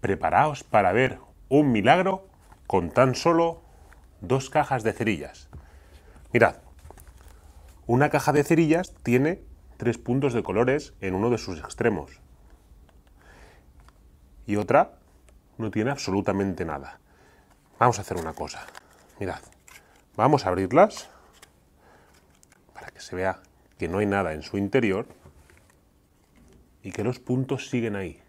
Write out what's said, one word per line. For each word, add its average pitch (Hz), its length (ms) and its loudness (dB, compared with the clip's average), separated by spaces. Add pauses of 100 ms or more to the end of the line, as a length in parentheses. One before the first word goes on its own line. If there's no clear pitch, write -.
Preparaos 98 640 0
para 98 280 2
ver 123 260 0 (300)
un 143 240 4
milagro 180 560 2 (380)
con 87 240 0
tan 127 240 4
solo 165 480 0 (580)
dos 131 300 -2
cajas 139 320 0
de 110 100 0
cerillas. 101 560 -4 (840)
Mirad, 110 240 4 (1300)
una 135 240 2
caja 147 220 0
de 143 120 2
cerillas 165 580 2
tiene 139 400 0 (340)
tres 113 220 -2
puntos 135 340 -2
de 117 100 -2
colores 127 580 -2
en 95 140 -4
uno 104 160 0
de 117 80 0
sus 90 200 -10
extremos. 87 600 -4 (2250)
Y 101 100 0
otra 123 360 4 (680)
no 110 120 -6
tiene 107 200 -2
absolutamente 98 760 -2
nada. 71 360 -10 (800)
Vamos 117 200 2
a 104 40 -10
hacer - 140 -8
una 80 160 -8
cosa. - 340 -12 (520)
Mirad, 92 220 -8 (760)
vamos 135 300 4
a 92 40 0
abrirlas 98 580 2 (1700)
para - 140 -18
que - 120 -20
se - 160 -12
vea 92 240 -2 (380)
que 90 100 -4
no 90 100 -2
hay 104 80 2
nada 98 280 0
en 78 80 -10
su - 160 -8
interior 101 480 0 (1800)
y 95 100 -14
que 107 120 -6
los 127 140 -4
puntos 131 500 -6
siguen 113 280 -4
ahí. 92 320 -10